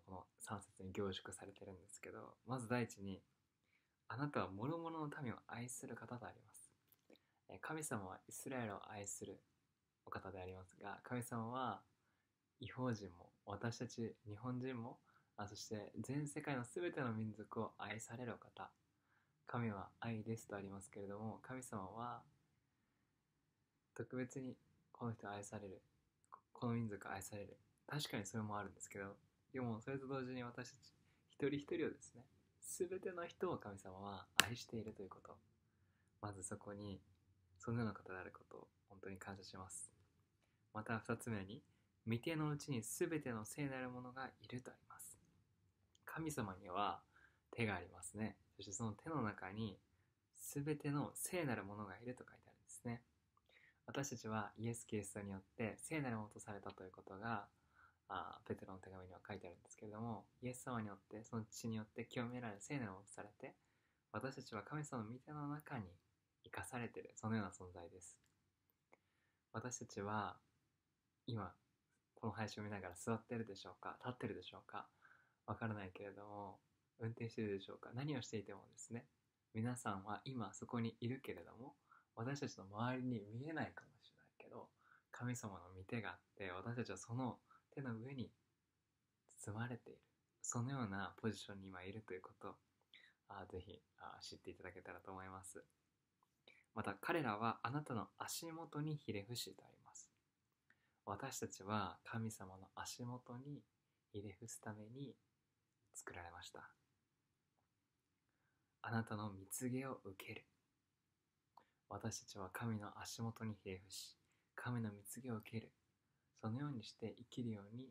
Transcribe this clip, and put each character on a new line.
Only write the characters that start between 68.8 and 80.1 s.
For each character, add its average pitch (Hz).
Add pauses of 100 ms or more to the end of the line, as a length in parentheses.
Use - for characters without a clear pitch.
私 117
た 120
ち -
は 101 (880)
今、 104 (600)
こ 113
の 104
配 107
信 -
を -
見 104
な 101
が 92
ら 90
座 113
っ 113
て 120
る 113
で 98
し 95
ょ 90
う -
か、 92
立 127
っ 123
て 123
る 101
で 87
し -
ょ 95
う -
か、 - (560)
わ 107
か 113
ら 107
な 101
い 95
け 101
れ 101
ど 101
も、 101 (420)
運 113
転 117
し -
て 117
る 101
で -
し -
ょ 101
う -
か、 -
何 143
を 117
し -
て 110
い 98
て 101
も 107
で -
す -
ね、 117 (460)
皆 120
さ 113
ん 95
は 104